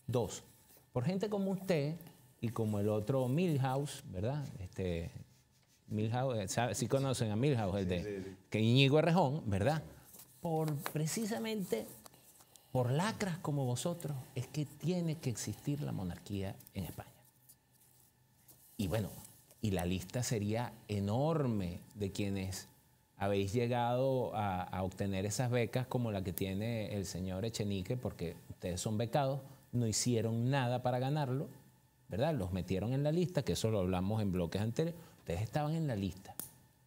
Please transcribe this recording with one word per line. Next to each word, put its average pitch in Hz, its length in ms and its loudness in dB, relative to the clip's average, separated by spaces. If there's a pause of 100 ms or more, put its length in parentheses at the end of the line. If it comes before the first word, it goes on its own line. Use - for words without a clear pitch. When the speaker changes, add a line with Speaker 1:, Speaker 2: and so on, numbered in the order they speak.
Speaker 1:
Dos, 117 360 -2 (500)
por 123 100 0
gente 185 260 0
como 196 220 0
usted 165 440 0 (440)
y 113 100 0
como 107 300 0
el 101 100 4
otro 123 380 2
Milhouse, 139 840 2
¿verdad? 117 360 -2 (140)
Este, 87 520 -2 (760)
Milhouse, 110 480 0
eh, 98 100 -2
sabe, 117 280 2
sí 120 120 -2
conocen 131 440 2
a 104 40 0
Milhouse, 113 440 2
el 98 40 2
Speaker 2:
Sí, 90 60 0
Speaker 1:
de 87 140 2
Speaker 2:
sí, 98 260 -4
sí. 92 60 -12 (140)
Speaker 1:
que 104 120 0
Íñigo 131 380 8
Errejón, 160 480 4
¿verdad? 110 360 2 (560)
Por 156 340 -2 (180)
precisamente 220 960 -2 (840)
por 123 200 2
lacras 185 480 0
como 143 260 0
vosotros, 151 500 -2 (200)
es 123 120 -4
que 151 180 -2
tiene 170 520 -2
que - 120 -2
existir 131 520 -4
la 135 100 -4
monarquía 98 640 -4 (180)
en 95 120 -4
España. - 240 -10 (1700)
Y 98 100 0
bueno, 98 220 0 (520)
y 107 100 0
la 87 140 2
lista 92 380 -2
sería 110 500 0 (140)
enorme 104 920 0 (140)
de 101 160 -2
quienes 98 560 -2 (500)
habéis 98 360 2
llegado 123 840 2
a, 98 280 0
a 92 200 -2
obtener 95 420 -2
esas 120 260 0
becas 123 340 2
como 120 260 0
la 98 120 -2
que 92 100 -4
tiene 104 640 -2
el 98 100 -2
señor 92 400 -4
Echenique, 104 520 -2
porque 87 380 -6 (140)
ustedes 90 320 -6
son 110 160 -2
becados, 135 440 0 (300)
no 120 140 2
hicieron 113 640 2
nada 123 320 2
para 123 180 2
ganarlo, 139 480 0 (600)
¿verdad? 143 240 2
Los 92 180 0
metieron 95 420 0
en 139 100 2
la 147 80 2
lista, 160 320 2
que - 100 0
eso - 160 0
lo 110 100 2
hablamos 92 420 2
en 101 100 0
bloques 90 300 0
anteriores. 160 380 0 (200)
Ustedes 85 220 -4
estaban 151 340 0
en 165 120 0
la 123 80 0
lista, 98 380 -4 (540)